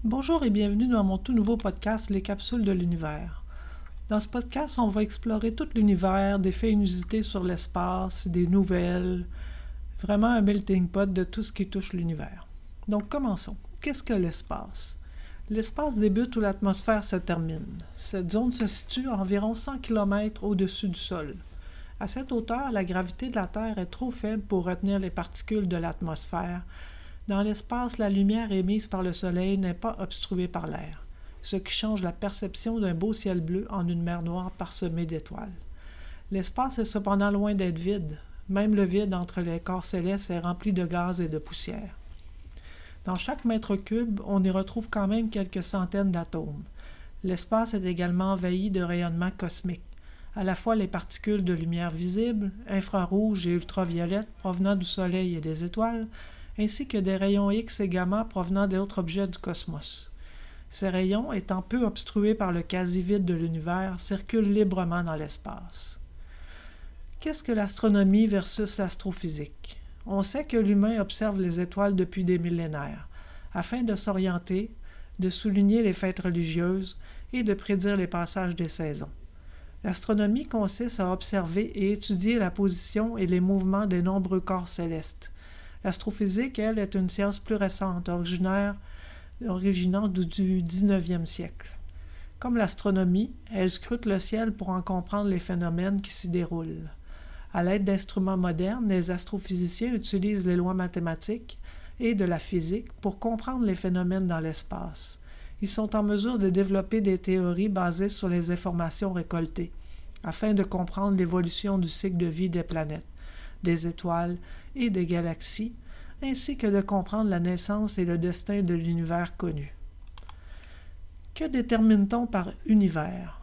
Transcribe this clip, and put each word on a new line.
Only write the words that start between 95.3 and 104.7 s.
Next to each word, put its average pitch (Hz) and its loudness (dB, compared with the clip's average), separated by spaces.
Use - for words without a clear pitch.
phénomènes 175 0
qui 196 -8
s'y - -4
déroulent. 165 -2
À 175 2
l'aide 196 4
d'instruments 190 2
modernes, 185 2
les 185 4
astrophysiciens 180 -2
utilisent 196 2
les 180 4
lois 180 2
mathématiques 180 -2
et 233 4
de 190 4
la 170 2
physique 180 -2
pour 196 -4
comprendre 233 0
les 185 4
phénomènes 180 2
dans 165 0
l'espace. - -6